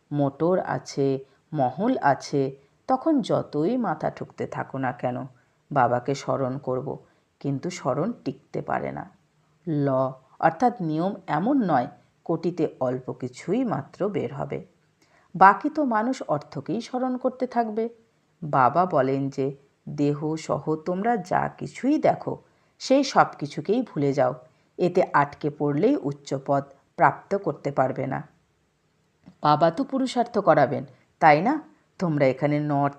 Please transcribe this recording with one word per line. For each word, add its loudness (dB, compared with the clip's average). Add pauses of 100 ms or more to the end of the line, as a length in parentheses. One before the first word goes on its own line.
(120)
মোটর 2
আছে, -2 (340)
মহল 0
আছে, 0 (320)
তখন 2
যতই -2
মাথা -2
ঠুকতে -10
থাকো -8
না -2
কেন, -6 (460)
বাবাকে 2
স্মরণ -4
করব, -6 (420)
কিন্তু -4
স্মরণ -2 (140)
টিকতে -8
পারে -4
না। -12 (580)
ল 0 (280)
অর্থাৎ 2
নিয়ম -2 (140)
এমন 0
নয় 2 (360)
কোটিতে -2
অল্প -4
কিছুই -4
মাত্র -4
বের -6
হবে, -8 (720)
বাকি 6
তো -2
মানুষ -2
অর্থকেই -4
স্মরণ -4
করতে -4
থাকবে। -2 (540)
বাবা 4
বলেন 2
যে -4 (340)
দেহ -2
সহ -2
তোমরা -2
যা -2
কিছুই -2
দেখো, 0 (360)
সেই 2
সব 4 (120)
কিছুকেই -4
ভুলে 0
যাও, 2 (440)
এতে 2 (100)
আটকে 0
পড়লেই 2
উচ্চ -6 (100)
পদ 0 (320)
প্রাপ্ত 2
করতে -4
পারবে 0
না। -6 (1120)
বাবা 4
তো -4
পুরুষার্থ -2
করাবেন, 4 (340)
তাই 8
না? 0 (380)
তোমরা 2
এখানে 2
নর 0